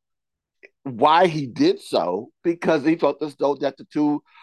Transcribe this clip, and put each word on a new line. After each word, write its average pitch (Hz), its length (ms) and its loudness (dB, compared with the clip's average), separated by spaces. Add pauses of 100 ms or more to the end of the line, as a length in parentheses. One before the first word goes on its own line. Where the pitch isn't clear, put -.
(840)
why 147 440 2
he 151 180 -4
did 143 360 0
so, 95 480 -4 (140)
because 165 400 0
he 160 120 0
felt 147 260 -2
as 151 140 -8
though 139 200 -2
that 135 220 -6
the 110 140 -20
two, 147 320 -2 (180)